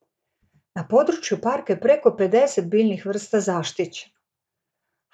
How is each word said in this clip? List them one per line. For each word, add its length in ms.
Na 140
području 520
parka 320
je 60
preko 380
pedeset 480
biljnih 400
vrsta 340
zaštićeno. 760